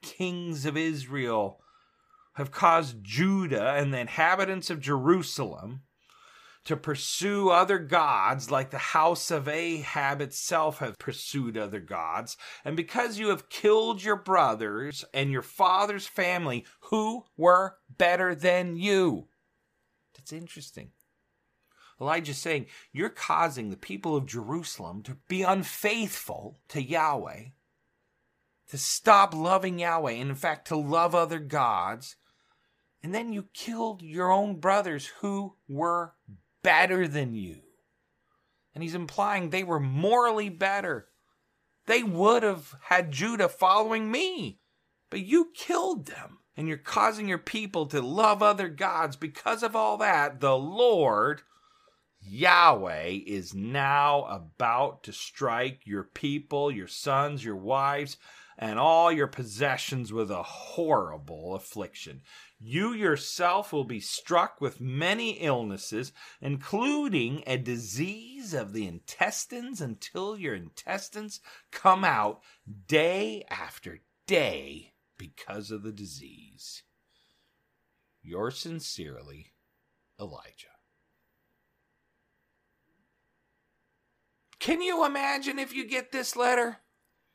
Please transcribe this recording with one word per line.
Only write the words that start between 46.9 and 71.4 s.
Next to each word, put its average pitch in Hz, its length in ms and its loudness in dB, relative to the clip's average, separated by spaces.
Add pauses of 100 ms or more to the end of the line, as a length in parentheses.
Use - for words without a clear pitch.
your 180 80 0
people 196 480 -4
to 143 160 -2
love 202 400 4
other 202 260 4
gods. 160 480 -2
Because 185 460 -4
of 226 140 -2
all 214 220 2
that, 147 440 2
the 135 160 6
Lord, 147 840 4 (760)
Yahweh, 101 1080 4
is 95 260 -6
now 139 720 2
about 117 800 -2
to 135 100 -14
strike 131 720 -4
your 101 180 -4
people, 143 680 -4
your 95 160 -8
sons, 139 580 -2
your 107 100 -6
wives, 135 640 -2 (400)
and 110 220 -4
all 165 320 6
your 143 160 2
possessions 123 840 -4
with 107 200 -2
a 90 100 -2
horrible 85 1120 -2
affliction. 90 680 -12 (340)
You 151 340 -2
yourself 180 800 0
will 147 120 -2
be 117 160 -8
struck - 600 0
with 135 220 -6
many 175 520 -2
illnesses, 117 800 -4 (300)
including 165 1040 -2
a 127 140 -2
disease 165 960 -8
of 104 180 -6
the 107 140 -4
intestines, 214 920 -6
until 180 600 -8
your 143 160 -4
intestines 196 840 -10 (300)